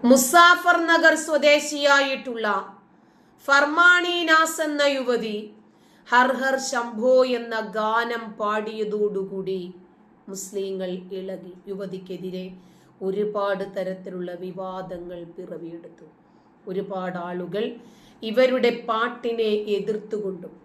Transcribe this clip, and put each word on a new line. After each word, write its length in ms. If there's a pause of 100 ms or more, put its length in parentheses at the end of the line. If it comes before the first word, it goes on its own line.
(100)
മുസാഫർ 640 (140)
നഗർ 240 (100)
സ്വദേശിയായിട്ടുള്ള 1200 (1000)
ഫർമാണി 720 (120)
നാസ് 380
എന്ന 160 (140)
യുവതി 400 (760)
ഹർ 180 (100)
ഹർ 160 (140)
ശംഭോ 460 (220)
എന്ന 160 (240)
ഗാനം 440 (160)
പാടിയതോടുകൂടി 1200 (680)
മുസ്ലിങ്ങൾ 600 (280)
ഇളകി. 340 (180)
യുവതിക്കെതിരെ 760 (640)
ഒരുപാട് 560 (120)
തരത്തിലുള്ള 540 (160)
വിവാദങ്ങൾ 760 (160)
പിറവിയെടുത്തു. 720 (600)
ഒരുപാട് 480 (100)
ആളുകൾ 380 (640)
ഇവരുടെ 400 (180)
പാട്ടിനെ 640 (240)
എതിർത്തുകൊണ്ടും 800 (100)